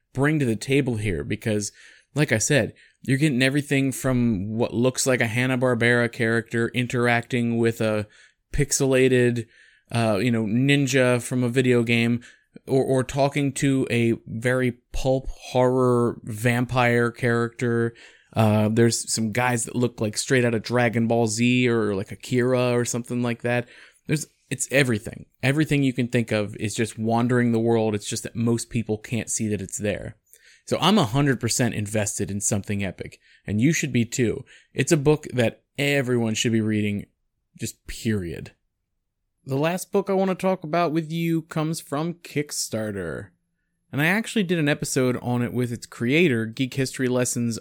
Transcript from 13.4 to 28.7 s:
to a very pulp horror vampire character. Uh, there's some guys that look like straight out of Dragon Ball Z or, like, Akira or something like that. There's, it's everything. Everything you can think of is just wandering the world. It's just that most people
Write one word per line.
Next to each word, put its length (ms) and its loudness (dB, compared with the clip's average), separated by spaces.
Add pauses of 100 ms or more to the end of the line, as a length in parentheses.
to 360 2
a 240 2 (140)
very 500 -2 (160)
pulp 360 0
horror 920 2
vampire 880 2
character. 800 0 (400)
Uh, 360 4
there's 440 2
some 180 -2
guys 340 0
that 100 -10
look 260 -2
like 160 -4
straight 260 0
out 100 2
of 100 -2
Dragon 440 0
Ball 200 2
Z 420 2
or, 260 0
like, 160 -6
Akira 600 0
or 140 2
something 360 -4
like 220 -4
that. 240 -2 (400)
There's, 180 -2 (240)
it's 220 -6
everything. 540 0 (180)
Everything 400 2
you 100 2
can 140 -2
think 240 0
of 260 -2
is 180 -6
just 220 -4
wandering 540 2
the 80 2
world. 340 2
It's 160 -6
just 140 -6
that 120 -10
most 340 0
people 280 -2